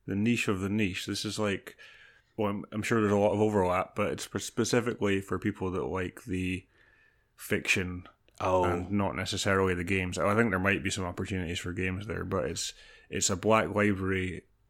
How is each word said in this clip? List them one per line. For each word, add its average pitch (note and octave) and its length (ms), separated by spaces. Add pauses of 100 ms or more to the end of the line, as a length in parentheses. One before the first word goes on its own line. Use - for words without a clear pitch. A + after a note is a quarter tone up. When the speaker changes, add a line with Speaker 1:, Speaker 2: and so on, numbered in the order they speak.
Speaker 1:
the G2+ 100
niche A2+ 320
of G2+ 120
the G2 100
niche. G2+ 380
This G2+ 180
is G#2 140
like, G2+ 360 (640)
well, G#2 140
I'm, G2+ 200
I'm G#2+ 120
sure A2+ 180
there's G#2 100
a G#2 60
lot G2+ 160
of G#2 80
overlap, F#2+ 540
but G2 160
it's - 140
spe-, - 120
specifically G#2+ 840
for G2 200
people G2 320
that F2 140
like F#2 400
the F#2 380 (720)
fiction F2+ 720 (320)
Speaker 2:
Oh. F#2 260
Speaker 1:
and F2+ 260
not G2+ 240
necessarily F#2+ 580
the F2 100
games. F#2 360
I G2+ 160
think A#2 160
there F#2 80
might F#2+ 240
be F#2+ 80
some F#2+ 140
opportunities F2+ 520
for F2+ 160
games F#2 320
there, F2+ 200
but F#2 200
it's, - 280 (360)
it's - 220
a G2 40
Black G2+ 380
Library, F#2+ 720 (260)